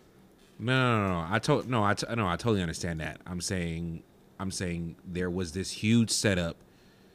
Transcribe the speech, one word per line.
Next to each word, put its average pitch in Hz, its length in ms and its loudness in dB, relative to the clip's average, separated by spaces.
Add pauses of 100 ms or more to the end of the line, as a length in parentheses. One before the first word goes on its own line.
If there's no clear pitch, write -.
(600)
No, 117 140 -2
no, 123 300 4
no, 90 180 2
no. 80 80 -4
I 107 100 2
to-, 123 300 2
no, 120 140 2
I 101 100 4
t-, - 220 -4
no, 110 120 0
I 85 80 2
totally 104 280 2
understand 82 360 -4
that. 78 280 -8
I'm 90 140 -6
saying, 85 600 -4 (380)
I'm 95 100 -4
saying 85 460 -4 (100)
there 90 240 -4
was 87 220 -4
this 92 180 -4
huge 113 400 4
setup 90 480 0 (580)